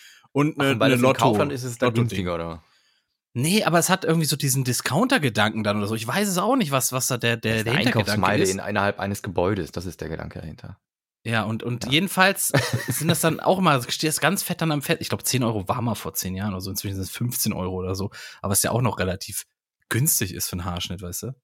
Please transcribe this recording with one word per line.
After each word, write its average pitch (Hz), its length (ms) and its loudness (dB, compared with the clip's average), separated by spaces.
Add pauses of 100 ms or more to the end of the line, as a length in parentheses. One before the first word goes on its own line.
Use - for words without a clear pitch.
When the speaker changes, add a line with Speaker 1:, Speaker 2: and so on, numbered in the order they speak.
(340)
Speaker 1:
und 147 240 2
Speaker 2:
Ach, - 80 0
Speaker 1:
eine, 139 80 4
Speaker 2:
und 113 80 2
weil 110 60 6
Speaker 1:
eine 135 80 6
Speaker 2:
das 123 60 2
im - 20 2
Speaker 1:
Lotto-, 131 160 4
Speaker 2:
Kaufland 117 340 4
ist, 127 120 -6
ist 127 80 -6
es 117 60 -12
da 127 80 2
Speaker 1:
Lotto-Ding. 120 220 4
Speaker 2:
günstiger, 92 260 -2
oder? 82 280 -6 (720)
Speaker 1:
Nee, 160 280 2
aber 165 160 4
es 165 100 2
hat 190 160 0
irgendwie 165 220 4
so 131 100 0
diesen 131 280 0
Discounter-Gedanken 120 1000 2
dann 104 140 2
oder 104 100 0
so. 107 80 -2
Ich 110 120 -4
weiß 185 200 0
es 185 120 -2
auch 220 180 2
nicht, 170 160 0
was, 131 200 0
was 127 140 -2
da 123 120 0
der, 117 180 2
der, 110 160 0
Speaker 2:
Das 113 60 2
ist 107 80 0
Speaker 1:
der 113 80 0
Speaker 2:
eine 147 80 2
Speaker 1:
Hintergedanke 110 280 2
Speaker 2:
Einkaufsmeile 104 320 4
Speaker 1:
ist. 185 80 4
Speaker 2:
in, 95 80 0
innerhalb 101 400 0
eines 98 240 -4
Gebäudes, 92 480 0
das 90 160 -8
ist 85 140 -10
der 80 80 -8
Gedanke 80 320 -8
dahinter. - 380 -14 (460)
Speaker 1:
Ja, 113 200 0
und, 110 180 -4
und 120 220 -4
Speaker 2:
Ja. 214 80 -4
Speaker 1:
jedenfalls 185 560 2
Speaker 2:
<laughs> - 400 0
Speaker 1:
sind - 180 -2
das 165 140 2
dann 160 180 2
auch 190 220 2
mal, 151 200 4 (100)
steht - 180 -2
das 156 120 -2
ganz 165 220 2
fett - 200 -4
dann 160 100 2
am 147 100 -2
Fett. - 200 0
Ich - 80 -6
glaub, - 140 -4
zehn 120 200 0
Euro 110 240 -2
war - 140 -2
mal 117 120 0
vor - 200 -10
zehn 92 200 -4
Jahren 101 180 -4
oder 92 100 -6
so. 95 80 -8
Inzwischen 98 240 -6
sind 95 100 -4
es 92 60 -8
fünfzehn 120 420 -2
Euro 92 220 -4
oder 92 200 -4
so. 98 160 -4 (300)
Aber 101 140 0
es - 80 2
ja - 100 0
auch 117 80 2
noch 117 180 0
relativ 92 460 -4 (440)
günstig 117 460 0
ist - 140 -4
für - 60 -8
einen 90 100 -4
Haarschnitt, 90 380 -6
weißt 87 220 -10
du? 123 200 -6